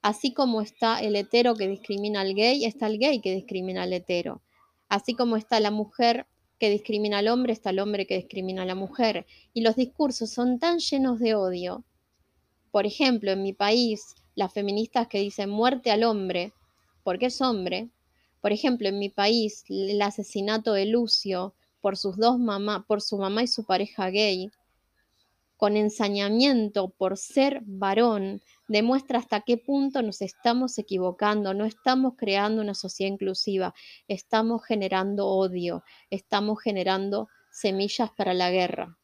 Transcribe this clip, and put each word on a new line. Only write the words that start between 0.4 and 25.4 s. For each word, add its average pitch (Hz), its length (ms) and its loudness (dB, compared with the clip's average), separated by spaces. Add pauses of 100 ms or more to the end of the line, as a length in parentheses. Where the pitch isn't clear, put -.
está 226 400 0
el 214 160 0
hetero 233 400 4
que 208 100 -2
discrimina 202 540 -4
al 190 140 -2
gay, 233 320 2
está 220 220 -2
el 214 120 -2
gay 262 220 2
que 190 120 -2
discrimina 185 500 -6
al 180 100 -4
hetero. 180 480 -4 (480)
Así 202 240 -2
como 240 240 2
está 220 240 0
la 208 100 2
mujer 233 560 0 (320)
que 214 100 2
discrimina 208 500 0
al 208 100 2
hombre, 240 240 2
está 220 160 -6
el 190 100 0
hombre 202 260 -2
que 190 120 -2
discrimina 185 460 -6
a - 20 -4
la 185 100 -4
mujer. 190 500 -2 (280)
Y 233 80 -2
los 226 160 2
discursos 254 520 -2
son 247 300 0
tan 339 200 2
llenos 269 400 0
de 226 160 2
odio. 180 500 -4 (840)
Por 202 160 2
ejemplo, 214 460 2
en 190 120 0
mi 196 100 -2
país, 214 600 0 (200)
las 190 160 -2
feministas 214 560 -2
que 208 120 -4
dicen 202 300 -4
"muerte 240 400 2
al 214 140 4
hombre", 190 480 0 (540)
porque 190 220 0
es 247 120 -4
hombre. 208 480 -2 (540)
Por 208 100 0
ejemplo, 226 380 0
en 202 100 -2
mi 196 80 -4
país, 214 640 0
el 196 320 -2
asesinato 208 720 -2
de 196 120 2
Lucio 202 680 0 (260)
por 196 160 -2
sus 190 220 -6
dos 240 220 4
mamá-, 208 480 -2
por 208 140 0
su 208 160 -4
mamá 196 260 0
y 247 40 0
su 233 160 -4
pareja 196 460 -2
gay, 196 420 0 (1040)